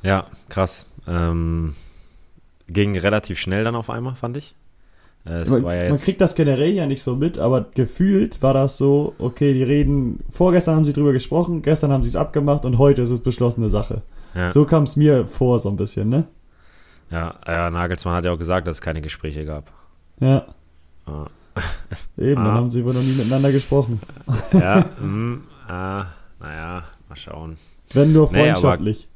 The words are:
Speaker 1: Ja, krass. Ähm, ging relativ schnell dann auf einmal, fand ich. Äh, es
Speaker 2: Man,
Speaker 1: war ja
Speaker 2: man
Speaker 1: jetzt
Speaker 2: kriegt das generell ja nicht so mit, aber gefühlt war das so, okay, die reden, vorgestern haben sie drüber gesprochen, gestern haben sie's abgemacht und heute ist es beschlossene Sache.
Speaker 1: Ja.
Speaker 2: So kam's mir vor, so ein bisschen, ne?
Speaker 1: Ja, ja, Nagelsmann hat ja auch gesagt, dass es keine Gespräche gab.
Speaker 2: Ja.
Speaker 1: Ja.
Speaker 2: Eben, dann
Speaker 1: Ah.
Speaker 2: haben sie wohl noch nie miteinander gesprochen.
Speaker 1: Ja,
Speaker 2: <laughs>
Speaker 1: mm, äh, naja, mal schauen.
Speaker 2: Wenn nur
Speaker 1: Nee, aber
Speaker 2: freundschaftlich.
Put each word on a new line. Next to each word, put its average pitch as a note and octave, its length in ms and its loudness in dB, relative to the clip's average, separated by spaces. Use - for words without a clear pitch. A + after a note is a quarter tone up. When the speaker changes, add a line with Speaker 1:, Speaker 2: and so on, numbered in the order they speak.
Speaker 1:
Ja, F#2+ 260 0
krass. - 360 -4
Ähm, E2 680 -2
ging G2+ 300 0
relativ G2+ 420 -2
schnell G2 240 -2
dann A#2 120 -2
auf A#2 140 -6
einmal, B2 260 -8
fand A#2+ 220 -8
ich. - 180 -16
Äh, E2+ 160 -6
es E2+ 80 -4
Speaker 2:
Man, B2 140 2
Speaker 1:
war F2 120 -4
ja F2 100 -2
Speaker 2:
man D3+ 80 2
Speaker 1:
jetzt C#3 120 -2
Speaker 2:
kriegt G3 160 -2
das F3 140 2
generell C#3+ 360 0
ja F#3 140 -2
nicht C#3 160 -4
so B2 140 -4
mit, D#3 240 -2
aber A#2+ 340 0
gefühlt G3 680 0
war C3+ 120 2
das C3+ 240 0
so, C#3+ 420 2
okay, C#3 340 0
die C3 100 2
reden, C#3 560 0
vorgestern F3+ 460 2
haben D#3 100 4
sie C#3+ 80 0
drüber C#3+ 200 2
gesprochen, E3 480 0
gestern D3+ 300 2
haben C3 120 2
sie's A#2 140 0
abgemacht D3 480 0
und B2 120 0
heute C3+ 240 6
ist A#2+ 80 0
es B2 100 0
beschlossene A#2 500 0
Sache. G2+ 320 -2
Speaker 1:
Ja. F2+ 160 -2
Speaker 2:
So D3 140 6
kam's D3+ 300 2
mir D3 320 4
vor, B2 320 2
so - 100 -2
ein G2+ 80 -4
bisschen, G2+ 320 -2
ne? D3+ 180 0
Speaker 1:
Ja, E2 260 -6
ja, E2+ 220 -2
Nagelsmann F2 460 -4
hat F2 100 -2
ja F2+ 80 0
auch E2 60 -4
gesagt, F2 280 -2
dass D#2+ 100 -6
es - 40 -14
keine D#2 200 -6
Gespräche D2+ 440 -10
gab. D2+ 260 -12
Speaker 2:
Ja. C3 260 2
Speaker 1:
Ja. D2+ 200 -12
Speaker 2:
Eben, C#3 260 0
dann G#2 40 2
Speaker 1:
Ah. G#2 80 2
Speaker 2:
haben A#2+ 160 0
sie A#2+ 120 -2
wohl B2 100 -2
noch B2+ 100 0
nie C3 100 0
miteinander C3+ 380 2
gesprochen. C3+ 500 0
Speaker 1:
Ja, F#2+ 260 6
Speaker 2:
<laughs> - 200 -2
Speaker 1:
mm, A2+ 440 -4
äh, - 20 -18
naja, F2+ 1120 -10
mal C2+ 80 -20
schauen. D#2+ 420 -16
Speaker 2:
Wenn C#3+ 180 6
nur D#3 200 6
Speaker 1:
Nee, - 80 2
aber D3+ 60 6
Speaker 2:
freundschaftlich. - 600 0